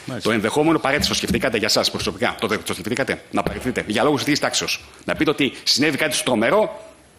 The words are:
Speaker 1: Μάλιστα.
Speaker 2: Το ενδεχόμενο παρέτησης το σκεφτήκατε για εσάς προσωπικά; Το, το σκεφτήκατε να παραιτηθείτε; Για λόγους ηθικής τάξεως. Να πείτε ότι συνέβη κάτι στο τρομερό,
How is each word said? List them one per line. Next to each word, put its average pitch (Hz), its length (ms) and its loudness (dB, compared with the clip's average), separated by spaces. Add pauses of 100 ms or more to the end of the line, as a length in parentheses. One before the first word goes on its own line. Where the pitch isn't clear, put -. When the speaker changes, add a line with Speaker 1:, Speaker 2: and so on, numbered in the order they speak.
Speaker 1:
Μάλιστα. 113 220 -4
Speaker 2:
Το 110 60 4
ενδεχόμενο 143 440 2
παρέτησης 139 300 0
το 113 60 0
σκεφτήκατε 117 440 0
για 104 120 0
εσάς 110 200 2
προσωπικά; 98 500 -2
Το, 113 80 -2
το 101 240 -2
σκεφτήκατε 101 580 -2
να 101 120 0
παραιτηθείτε; 101 440 -2
Για 107 160 0
λόγους 139 180 2
ηθικής 135 200 0
τάξεως. - 440 -2 (200)
Να 87 100 0
πείτε 156 160 0
ότι 143 220 2 (100)
συνέβη 143 340 2
κάτι 151 180 0
στο - 100 -2
τρομερό, 135 640 2 (320)